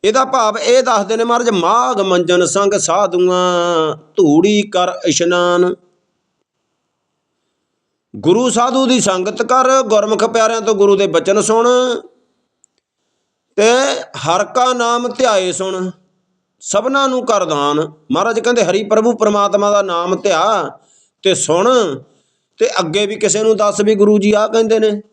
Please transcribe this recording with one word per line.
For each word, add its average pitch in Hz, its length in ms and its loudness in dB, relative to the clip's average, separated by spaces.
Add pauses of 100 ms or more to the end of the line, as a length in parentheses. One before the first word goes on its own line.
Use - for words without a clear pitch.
ਇਹਦਾ 233 200 2
ਭਾਵ 226 340 0
ਇਹ 240 240 2
ਦੱਸਦੇ 220 340 -2
ਨੇ 233 80 0
ਮਹਾਰਾਜ, 233 260 0
"ਮਾਘ 214 520 0
ਮੰਜਨ 180 420 2
ਸੰਗ 196 300 0
ਸਾਧੂਆਂ, 175 1200 0
ਧੂੜੀ 185 680 2
ਕਰ 180 300 -2 (120)
ਇਸ਼ਨਾਨ।" 175 720 0 (2500)
ਗੁਰੂ 208 340 2
ਸਾਧੂ 254 360 0
ਦੀ 247 140 2
ਸੰਗਤ 202 420 -4
ਕਰ, 262 400 2
ਗੁਰਮੁਖ 214 420 0
ਪਿਆਰਿਆਂ 226 360 0
ਤੋਂ 214 140 -2
ਗੁਰੂ 202 220 2
ਦੇ 196 100 0
ਬਚਨ 170 340 0
ਸੁਣ, 226 280 0 (1900)
ਤੇ 220 160 4 (440)
ਹਰ 165 280 0
ਕਾ 254 280 0
ਨਾਮ 240 360 -2
ਧਿਆਏ 208 440 0
ਸੁਣ, 185 380 -6 (720)
ਸਭਨਾਂ 269 480 -2
ਨੂੰ 254 180 -4
ਕਰ 208 180 0
ਦਾਨ। 151 480 -2 (200)
ਮਹਾਰਾਜ 208 280 0
ਕਹਿੰਦੇ 233 240 0
ਹਰੀ 185 180 0
ਪ੍ਰਭੂ 220 300 0
ਪਰਮਾਤਮਾ 202 580 0
ਦਾ 202 120 2
ਨਾਮ 180 340 -2
ਧਿਆ 180 640 -2 (440)
ਤੇ 190 120 2
ਸੁਣ, 185 640 0 (600)
ਤੇ 226 120 0 (100)
ਅੱਗੇ 185 260 -2
ਵੀ 208 100 -6
ਕਿਸੇ 208 260 -2
ਨੂੰ 220 140 2
ਦੱਸ 208 240 -2
ਵੀ 214 140 2
ਗੁਰੂ 208 240 4
ਜੀ 202 140 2
ਆਹ 214 160 2
ਕਹਿੰਦੇ 220 300 0
ਨੇ। 214 240 -2 (100)